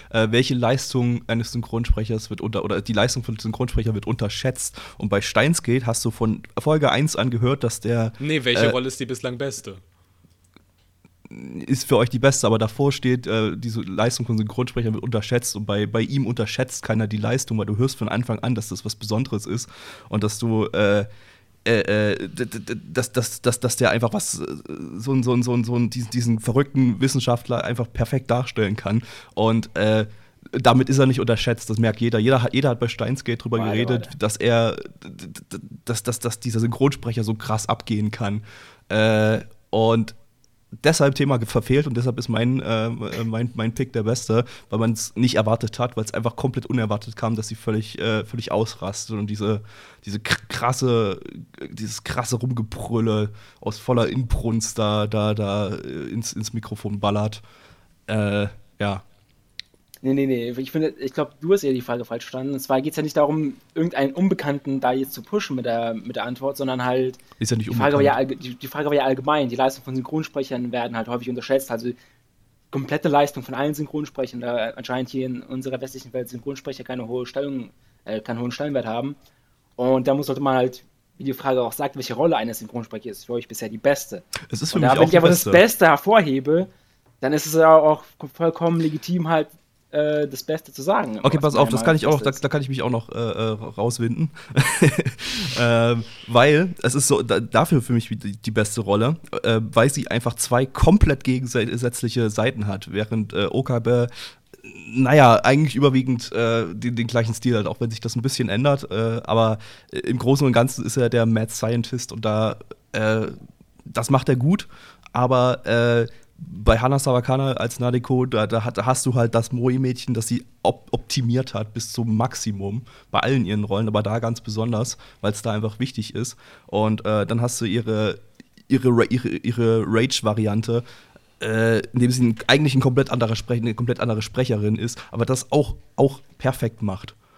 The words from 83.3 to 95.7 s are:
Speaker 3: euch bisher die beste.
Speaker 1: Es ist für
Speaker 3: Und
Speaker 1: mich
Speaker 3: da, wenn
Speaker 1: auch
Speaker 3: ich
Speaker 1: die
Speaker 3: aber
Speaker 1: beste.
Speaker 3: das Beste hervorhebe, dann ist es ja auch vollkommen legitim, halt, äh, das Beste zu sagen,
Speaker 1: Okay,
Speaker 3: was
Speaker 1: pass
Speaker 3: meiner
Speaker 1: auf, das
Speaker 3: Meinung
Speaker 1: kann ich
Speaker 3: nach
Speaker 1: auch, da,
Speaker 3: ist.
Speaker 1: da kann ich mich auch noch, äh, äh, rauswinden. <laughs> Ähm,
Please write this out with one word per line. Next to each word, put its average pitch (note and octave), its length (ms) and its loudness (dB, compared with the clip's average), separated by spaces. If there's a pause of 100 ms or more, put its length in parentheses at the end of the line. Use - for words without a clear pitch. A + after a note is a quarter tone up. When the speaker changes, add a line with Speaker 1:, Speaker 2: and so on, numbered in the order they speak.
Speaker 3:
euch A#2 160 -4
bisher A2+ 180 -8
die A2 100 -10
beste. C#3 460 0 (260)
Speaker 1:
Es - 120 -6
ist D#3 100 -4
für G#3 60 0
Speaker 3:
Und D#3+ 60 4
Speaker 1:
mich C3 80 8
Speaker 3:
da, C#3 40 6
wenn D3+ 60 6
Speaker 1:
auch E3 60 8
Speaker 3:
ich D#3+ 40 -2
Speaker 1:
die F3+ 60 8
Speaker 3:
aber E3 100 8
Speaker 1:
beste. F3 240 4
Speaker 3:
das E3+ 80 10
Beste G#3 280 6
hervorhebe, D#3+ 800 4 (500)
dann C3+ 140 -2
ist D3+ 140 0
es D#3 80 -4
ja D#3+ 200 10
auch D3+ 300 6 (280)
vollkommen E3+ 460 0
legitim, D#3+ 480 -2
halt, D#3+ 220 2 (420)
äh, D3+ 360 0
das C3+ 160 -10
Beste D#3 280 -6
zu C3+ 120 -14
sagen, G3+ 400 0
Speaker 1:
Okay, C3+ 140 4
Speaker 3:
was C#3 40 -4
Speaker 1:
pass D3 120 2
Speaker 3:
meiner C#3+ 100 6
Speaker 1:
auf, B2+ 60 4
das A2 100 0
Speaker 3:
Meinung A#2 80 -2
Speaker 1:
kann D#3+ 80 8
ich D#3 80 2
Speaker 3:
nach - 80 2
Speaker 1:
auch, C#3+ 100 4
da, C#3 80 0
Speaker 3:
ist. - 140 -2
Speaker 1:
da C#3+ 40 2
kann D3 140 0
ich C3 80 -6
mich C3 140 -4
auch B2 80 0
noch, A2+ 180 -4
äh, - 80 -10
äh, A2 400 -2 (180)
rauswinden. A#2 540 0 (240)
<laughs> - 160 2 (920)
Ähm, A#2 440 4 (240)